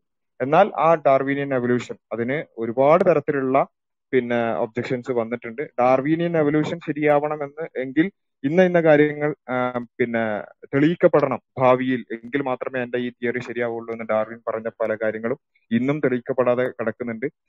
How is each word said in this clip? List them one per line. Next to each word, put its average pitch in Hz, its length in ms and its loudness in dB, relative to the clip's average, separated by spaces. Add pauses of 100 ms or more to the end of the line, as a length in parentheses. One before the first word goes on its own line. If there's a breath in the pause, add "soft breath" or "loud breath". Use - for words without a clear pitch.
(420)
എന്നാൽ 160 340 4
ആ 160 200 4
ഡാർവിനിയൻ 139 580 0
എവല്യൂഷൻ, 123 420 -2 (180)
അതിന് 123 300 -4 (140)
ഒരുപാട് 131 460 2
തരത്തിലുള്ള 147 640 2 (440)
പിന്നെ 120 460 0
ഒബ്ജക്ഷൻസ് 120 540 -4
വന്നിട്ടുണ്ട്. 117 500 -6 (180)
ഡാർവിനിയൻ 151 580 2
എവല്യൂഷൻ 151 420 0
ശരിയാവണമെന്ന് 147 1040 -2
എങ്കിൽ 139 300 0 (320)
ഇന്ന 160 180 2
ഇന്ന 175 200 4
കാര്യങ്ങൾ, 147 540 4 (140)
ആ, 123 300 -2 (180)
പിന്നെ 113 440 -2 (240)
തെളിയിക്കപ്പെടണം 143 760 2 (180)
ഭാവിയിൽ, 127 520 2
എങ്കിൽ 120 300 -4
മാത്രമേ 131 400 -4
എന്റെ 120 160 -6
ഈ 123 120 -4
തിയറി 120 300 -4
ശരിയാവുള്ളൂ 117 540 -6
എന്ന് 113 120 -10
ഡാർവിൻ 110 420 -2
പറഞ്ഞ 113 220 -4
പല 110 260 -4
കാര്യങ്ങളും 110 440 -4 (320)
ഇന്നും 131 280 0
തെളിയിക്കപ്പെടാതെ 127 680 0
കിടക്കുന്നുണ്ട്. 113 580 -8 (240)